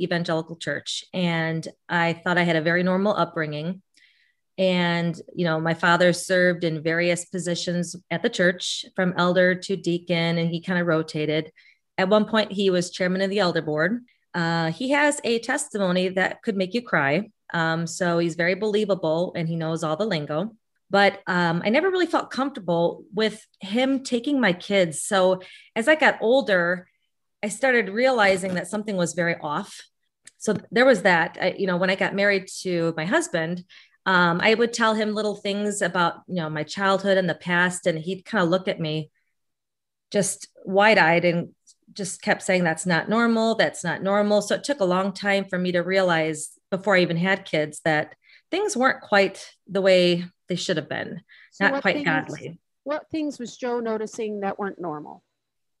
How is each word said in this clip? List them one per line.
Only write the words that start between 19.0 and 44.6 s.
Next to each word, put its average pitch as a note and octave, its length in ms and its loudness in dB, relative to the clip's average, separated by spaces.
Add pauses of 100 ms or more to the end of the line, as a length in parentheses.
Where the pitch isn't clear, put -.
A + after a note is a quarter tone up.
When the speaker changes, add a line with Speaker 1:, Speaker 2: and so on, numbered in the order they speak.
Speaker 1:
and E3 120 -2
he E3 80 -4
knows D#3+ 280 -2
all D#3 120 0
the G#3 100 -2
lingo. D#3+ 500 -4 (340)
But, G3 360 4
um, F3 380 0
I G3+ 40 0
never D#4 220 2
really F4+ 160 0
felt D#4+ 240 -2
comfortable F3+ 720 -2 (100)
with G#3+ 320 -2 (140)
him C4 420 0
taking C4 380 -2
my G3+ 120 4
kids. F3+ 500 0
So F#3 380 2 (340)
as A3+ 120 -2
I D#4 100 6
got C4 240 2
older, F#3+ 680 2 (540)
I G#3+ 60 -6
started A#3 420 0
realizing G3 640 2
that E3+ 140 -4
something G#3 280 -4
was E3+ 160 0
very E3+ 280 0
off. D#3+ 420 -8 (560)
So G#3 180 -2 (140)
there A#3 160 4
was A3 160 4
that. F3 380 2
I, F3 180 0
you G3 80 -2
know, F3+ 100 0
when F#3 140 0
I G3 60 0
got F#3+ 180 -2
married G3 340 0 (140)
to E3+ 340 -2
my D#3 80 -4
husband, F3+ 600 -2 (400)
um, F3+ 360 4
I A3 140 4
would A#3 180 0
tell A3 220 2
him G#3+ 200 -2
little G#3+ 200 -4
things G3+ 480 -4
about, F3+ 460 0
you F3+ 80 -6
know, D#3+ 120 -4
my D#3 140 -4
childhood F#3+ 560 2
and F#3 100 0
the D#3 60 -2
past, F3+ 520 0
and E3 120 0
he'd F#3 260 -8
kinda G3+ 200 0
look F#3 240 0
at F3 120 -4
me D#3 300 -4 (1000)
just - 360 -2 (160)
wide-eyed F#3 600 4
and E3+ 300 0 (380)
just - 300 -10
kept G3+ 200 -2
saying, F#3 200 2
"That's D#3+ 240 0
not E3 220 0
normal. A3+ 480 2
That's F3 260 0
not D#3+ 200 -4
normal." G#3 400 2
So - 120 -2
it F#3+ 100 -6